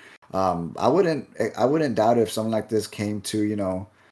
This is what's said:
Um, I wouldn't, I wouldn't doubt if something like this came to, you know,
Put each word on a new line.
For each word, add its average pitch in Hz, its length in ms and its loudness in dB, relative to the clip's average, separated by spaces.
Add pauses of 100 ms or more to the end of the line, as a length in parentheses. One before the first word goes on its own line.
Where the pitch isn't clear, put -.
(340)
Um, 87 440 0
I 110 120 2
wouldn't, 165 400 2 (280)
I 110 60 2
wouldn't 139 320 2
doubt 113 220 4
if 110 120 2
something 110 220 -4
like 107 180 -2
this 107 160 0
came 104 360 -6
to, 107 220 -2
you 107 120 -2
know, 95 320 -4 (240)